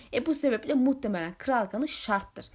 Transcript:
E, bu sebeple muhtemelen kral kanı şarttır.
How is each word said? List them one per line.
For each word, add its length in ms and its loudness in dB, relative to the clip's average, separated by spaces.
E, 120 0
bu 80 2
sebeple 400 2
muhtemelen 640 0
kral 280 0
kanı 220 -4
şarttır. 680 -4